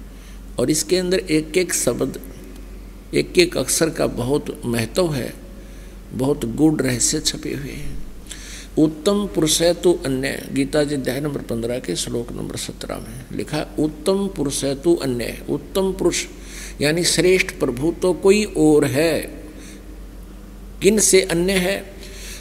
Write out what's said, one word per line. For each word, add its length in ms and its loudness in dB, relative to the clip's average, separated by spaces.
और 100 2
इसके 280 2
अंदर 220 2
एक 380 0
एक 160 0
शब्द, 460 0
एक 240 2
एक 200 4
अक्षर 320 2
का 180 2
बहुत 580 -2
महत्व 460 0
है, 220 -4
बहुत 320 0
गूढ़ 360 4
रहस्य 380 2
छपे 300 -4
हुए 220 -6
हैं। 300 -4
उत्तम 580 2
पुरुष 260 2
है 200 4
तू 240 6
अन्य, 480 -2
गीता 300 2
जी 120 0
अध्याय 260 -2
नंबर 200 -4
पन्द्रह 380 -2
के 160 -4
श्लोक 360 -4
नंबर 240 -6
सत्रह 420 -8
में 280 -12
लिखा 200 -4
है, 100 -2
उत्तम 480 0
पुरुष 360 -2
है 180 -2
तू 140 6
अन्य। 540 -4
उत्तम 440 0
पुरुष 320 0
यानी 220 4
श्रेष्ठ 480 4
प्रभु 500 0
तो 120 4
कोई 300 6
और 420 6
है। 580 0
किन 180 6
से 220 8
अन्य 320 2
है? 400 0